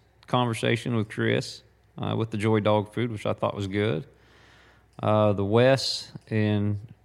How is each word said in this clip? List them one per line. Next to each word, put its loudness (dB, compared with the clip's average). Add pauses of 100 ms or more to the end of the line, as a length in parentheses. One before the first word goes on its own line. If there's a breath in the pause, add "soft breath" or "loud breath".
(260)
conversation 0
with -2
Chris, -2 (340)
uh, -4
with -4
the -6
Joy 2
Dog 0
Food, -4
which -10
I 0
thought -4
was -4
good. -2 (960 soft breath)
Uh, 4
the 0
Wes 2 (180)
and 0 (280)